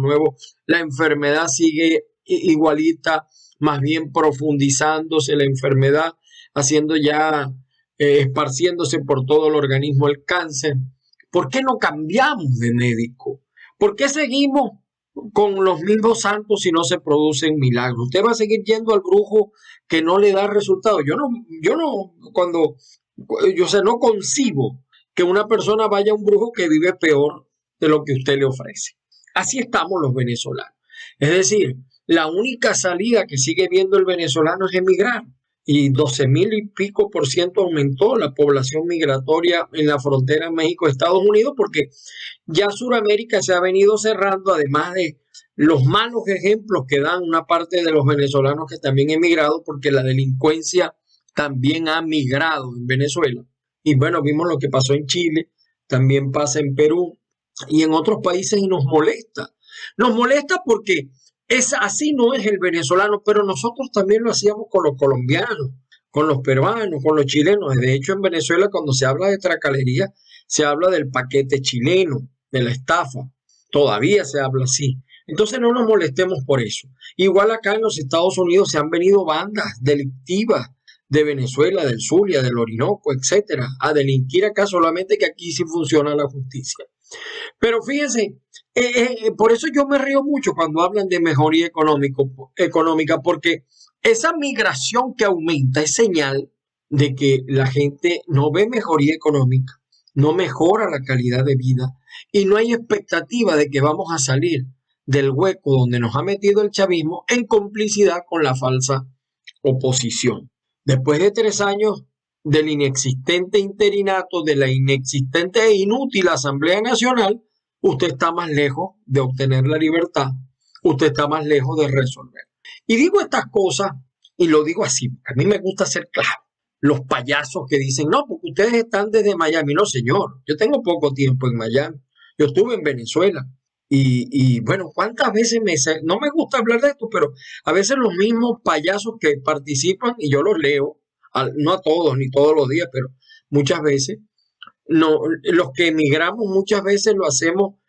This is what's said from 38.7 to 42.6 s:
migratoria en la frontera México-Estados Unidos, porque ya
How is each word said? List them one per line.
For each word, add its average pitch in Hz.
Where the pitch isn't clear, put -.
migratoria 160
en 151
la 147
frontera 139
México-Estados 165
Unidos, 226
porque 156
ya 202